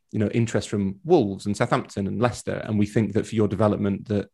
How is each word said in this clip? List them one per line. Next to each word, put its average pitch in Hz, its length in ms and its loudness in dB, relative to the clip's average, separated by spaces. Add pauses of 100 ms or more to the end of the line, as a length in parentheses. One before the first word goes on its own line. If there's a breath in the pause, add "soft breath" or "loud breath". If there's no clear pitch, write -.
(100)
you - 80 -4
know, 104 100 2
interest 113 420 0
from 98 340 -2
Wolves 113 400 2
and 101 100 -2
Southampton 113 520 -2
and 101 160 -2
Leicester, - 420 -2
and 104 140 -2
we 104 80 4
think 104 260 0
that 104 140 0
for - 80 -10
your 107 140 2
development, 101 600 0
that 101 260 -2